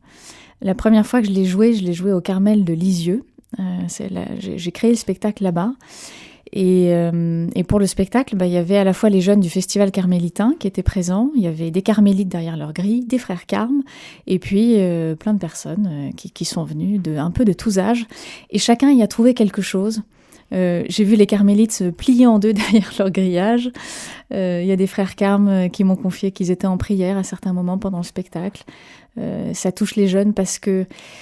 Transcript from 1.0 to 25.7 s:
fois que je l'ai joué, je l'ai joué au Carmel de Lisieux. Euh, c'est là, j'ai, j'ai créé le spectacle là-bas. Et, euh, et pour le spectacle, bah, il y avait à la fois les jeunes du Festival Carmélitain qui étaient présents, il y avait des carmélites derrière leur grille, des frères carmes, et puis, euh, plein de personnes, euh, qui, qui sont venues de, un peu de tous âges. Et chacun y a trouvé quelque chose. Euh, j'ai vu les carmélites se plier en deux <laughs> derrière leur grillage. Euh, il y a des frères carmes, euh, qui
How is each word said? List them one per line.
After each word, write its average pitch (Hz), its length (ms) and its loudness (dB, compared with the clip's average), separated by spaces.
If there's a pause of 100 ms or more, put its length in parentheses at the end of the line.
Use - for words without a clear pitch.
fois 247 140 2
que 214 60 0
je 202 40 -2
l'ai 190 140 2
joué, 202 280 4
je 208 100 -2
l'ai 180 100 -2
joué 180 200 -2
au 180 80 0
Carmel 196 420 2
de 170 100 0
Lisieux. 175 500 0 (360)
Euh, 190 40 -6 (240)
c'est 190 240 -10
là, 180 140 -8 (120)
j'ai, 190 200 -10
j'ai 170 140 -8
créé 226 200 0
le 240 60 2
spectacle 208 460 -4
là-bas. 185 300 -2 (800)
Et, 185 400 4
euh, 170 600 0
et 180 80 0
pour 208 160 0
le 202 80 2
spectacle, 226 480 -2
bah, 185 100 0
il 180 60 0
y 175 60 0
avait 175 200 2
à 202 60 4
la 190 80 4
fois 214 180 2
les 190 120 4
jeunes 202 180 4
du 180 100 2
Festival 196 420 0
Carmélitain 180 680 0
qui - 80 -4
étaient 190 160 -4
présents, 190 500 0
il 262 100 2
y 175 40 0
avait 165 240 -4
des 175 100 0
carmélites 202 460 2
derrière 165 300 -6
leur 151 160 -8
grille, 214 320 -2
des 240 140 -2
frères 185 260 -8
carmes, 233 380 -2 (440)
et 185 100 0
puis, 208 400 2
euh, 170 380 0
plein 214 180 -2
de 208 60 0
personnes, 180 500 -6
euh, 143 280 -8
qui, - 120 -18
qui - 140 -10
sont 160 220 -4
venues 165 340 -4
de, 165 160 -4
un 151 160 -4
peu 247 140 0
de 202 80 4
tous 190 260 -2
âges. 226 260 -2 (440)
Et 208 100 -2
chacun 240 320 4
y 254 100 6
a 208 60 4
trouvé 233 260 2
quelque 208 280 0
chose. 208 400 -2 (520)
Euh, 175 360 0
j'ai 202 160 0
vu 208 100 6
les 208 120 6
carmélites 202 440 4
se - 140 -4
plier 240 420 4
en 220 100 6
deux 208 160 2
<laughs> - 0 -
derrière 208 460 2
leur 196 120 2
grillage. 190 600 0 (600)
Euh, 180 280 -2
il 180 60 -2
y 190 60 2
a - 20 4
des 190 120 0
frères 190 280 -4
carmes, 202 320 2
euh, 185 220 2
qui 190 160 0